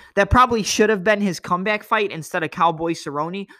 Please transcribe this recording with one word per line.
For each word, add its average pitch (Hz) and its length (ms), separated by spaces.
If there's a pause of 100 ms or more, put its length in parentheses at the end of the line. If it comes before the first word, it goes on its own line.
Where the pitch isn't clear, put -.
(160)
that 196 160
probably 240 320
should 214 260
have 202 140
been 208 180
his 190 180
comeback 208 440
fight 214 280
instead 165 300
of 156 80
Cowboy 165 440
Cerrone. 165 520 (140)